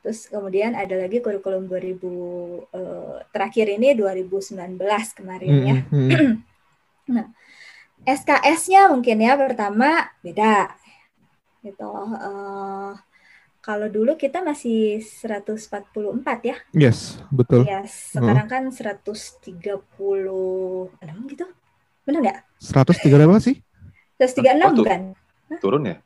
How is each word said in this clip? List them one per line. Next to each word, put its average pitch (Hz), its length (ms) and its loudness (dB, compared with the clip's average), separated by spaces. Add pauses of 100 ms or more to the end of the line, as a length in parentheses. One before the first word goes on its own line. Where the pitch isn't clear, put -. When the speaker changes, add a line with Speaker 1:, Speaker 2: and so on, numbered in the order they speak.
Speaker 1:
Terus - 320 -10
kemudian 202 400 -2
ada 190 240 -6
lagi 190 240 -2
kurikulum 190 480 -4
dua 185 160 -4
ribu, 185 280 -8 (600)
eh, - 560 -12
terakhir 214 400 -2
ini 220 240 2
dua 196 240 0
ribu 185 240 -4
sembilan 185 400 -12
belas 208 320 -2
kemarin 185 480 -4
ya. 135 160 2 (160)
Speaker 2:
Mm-mm, 135 160 2
mm-mm. 269 240 4 (400)
Speaker 1:
<clears throat> - 420 -10
Nah, 226 140 -2 (800)
S 285 160 -2
K 311 80 2 (240)
S-nya 381 320 6
mungkin 240 320 2
ya 240 160 6
pertama 254 720 2 (160)
beda 202 480 2 (880)
gitu. 208 320 -14 (240)
Eh, 196 760 -10 (680)
kalau 208 340 -6
dulu 226 240 2
kita 285 240 -4
masih 226 640 -2
seratus 214 640 -10
empat 202 240 -12
puluh 208 240 -6
empat 262 240 -4
ya. 247 160 -6 (160)
Speaker 2:
Yes, - 560 2
betul. 123 400 2
Speaker 1:
Yes, 196 480 -8
Speaker 2:
Heeh. 135 60 -2
Speaker 1:
sekarang 131 260 2
kan 262 240 -4
seratus 214 720 -10
tiga 196 320 -10 (220)
puluh 185 880 -4 (160)
enam 165 240 -16
gitu. 330 160 -10 (640)
Benar 294 160 0
nggak? - 140 -2 (180)
Speaker 2:
Seratus - 400 4
tiga 143 240 6
berapa 165 160 8
sih? 240 240 2 (560)
Speaker 1:
Seratus 254 240 0
tiga 262 160 6
enam 359 160 6
Speaker 3:
Oh, 277 80 4
tu-, 214 80 4
Speaker 1:
bukan? 180 120 -2 (520)
Hah? 339 80 -12
Speaker 3:
turun 143 240 0
ya? 87 220 -6